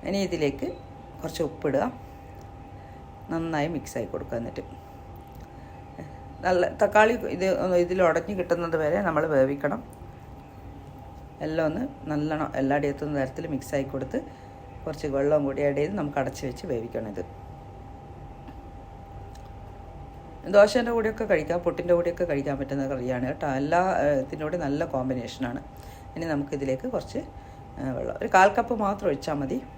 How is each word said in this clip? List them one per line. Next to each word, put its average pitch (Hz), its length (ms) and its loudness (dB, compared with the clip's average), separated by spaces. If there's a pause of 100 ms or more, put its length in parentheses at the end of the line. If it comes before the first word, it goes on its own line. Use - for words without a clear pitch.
ഇനി 196 100 0
ഇതിലേക്ക് 170 500 0 (540)
കുറച്ച് - 220 -2
ഉപ്പിടുക, 147 500 0 (1400)
നന്നായി 160 380 0
മിക്സായി 135 380 -4
കൊടുക്കുക. - 320 -6
എന്നിട്ട് - 240 -6 (1800)
നല്ല 180 300 4
തക്കാളി 214 380 8
ഇത് 185 500 0
ഒന്ന് 180 140 4
ഇതിൽ 180 260 6
ഉടഞ്ഞ് 165 360 4
കിട്ടുന്നത് 170 380 2
വരെ 156 240 4
നമ്മൾ 160 240 4
വേവിക്കണം. 143 580 4 (1600)
എല്ലാം 156 260 2
ഒന്ന് 220 420 -2
നല്ലോണം 151 460 0
എല്ലായിടത്തും 139 340 4
എത്തുന്ന 147 300 -2
തരത്തിൽ 135 280 -2
മിക്സായി 139 360 -2
കൊടുത്ത് - 600 -4 (420)
കുറച്ച് 156 220 -4
വെള്ളം 143 380 4
കൂടി 139 160 0
ആഡ് 143 160 4
ചെയ്ത് 147 180 2
നമുക്ക് 147 220 -2
അടച്ച് 135 280 -2
വെച്ച് 127 220 -6
വേവിക്കണം. 117 420 -2
ഇത് 95 160 -6 (3250)
ദോശേൻ്റെ 214 380 10
കൂടെയൊക്കെ 220 320 2
കഴിക്കാം, 175 360 4
പുട്ടിൻ്റെ 175 340 2
കൂടെയൊക്കെ 170 300 4
കഴിക്കാൻ 143 340 0
പറ്റുന്ന 139 300 -2
കറിയാണ് 127 400 0
കേട്ടോ. 151 200 -2
എല്ലാ, 143 340 4 (200)
ഏ, 143 180 6
ഇതിൻ്റെ 143 260 -4
കൂടെ 156 120 -2
നല്ല 151 280 0
കോമ്പിനേഷനാണ്. 127 800 -2 (520)
ഇനി 165 100 -4
നമുക്കിതിലേക്ക് 139 640 0
കുറച്ച്, 240 300 -2 (640)
ഏ, 135 120 -2
വെള്ളം, - 300 -2
ഒരു 226 120 -2
കാൽ 190 240 10
കപ്പ് 233 180 2
മാത്രം 202 320 0
ഒഴിച്ചാൽ 151 260 0
മതി. 147 280 -2 (160)